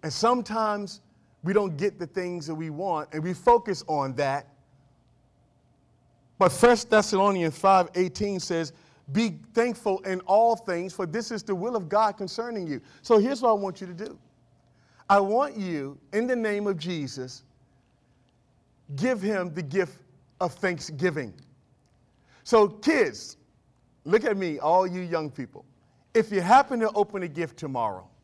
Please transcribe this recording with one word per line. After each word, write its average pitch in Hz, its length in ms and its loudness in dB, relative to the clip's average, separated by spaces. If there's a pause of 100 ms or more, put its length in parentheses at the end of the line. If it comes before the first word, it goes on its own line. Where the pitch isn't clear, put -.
And 156 80 -6
sometimes 214 880 -2 (420)
we 175 100 -2
don't 196 240 2
get 196 220 -2
the 175 80 -8
things 175 400 -8
that 160 80 -6
we 160 140 -8
want, 156 440 -4
and 156 100 -4
we 180 100 -2
focus 233 540 2
on 139 280 -2
that. 139 320 -2 (1900)
But 185 140 6
First 240 380 4
Thessalonians 196 680 2
five 190 380 6
eighteen 185 440 -2
says, 165 340 -4 (400)
"Be 196 260 0 (140)
thankful 226 460 0
in 190 220 -4
all 226 340 4
things, 185 380 -6
for 190 120 -6
this 214 260 -6
is 214 120 -8
the 196 120 -4
will 226 200 -4
of 185 120 -4
God 202 300 2
concerning 214 500 -8
you." 139 140 -6 (200)
So 233 160 6
here's 233 240 2
what 247 80 4
I 226 40 6
want 196 260 -4
you 190 80 -12
to 180 60 -14
do. 190 260 -12 (920)
I 202 120 8
want 233 360 0
you, 147 400 -6 (140)
in 226 160 0
the 254 80 0
name 208 320 -2
of 196 100 -2
Jesus, 143 680 -8 (1500)
give 220 260 -2
him 185 320 -2
the 170 80 -8
gift 151 380 -4 (420)
of 175 120 -2
thanksgiving. 156 760 -4 (1120)
So 214 240 6
kids, 208 720 -2 (680)
look 202 200 2
at 214 120 0
me, 175 220 -4
all 175 300 2
you 180 140 -6
young 165 280 -4
people. - 340 -14 (520)
If 220 160 2
you 196 100 0
happen 254 380 4
to 220 140 0
open 202 280 -2
a 175 60 -8
gift 160 300 -8
tomorrow 110 520 -6 (140)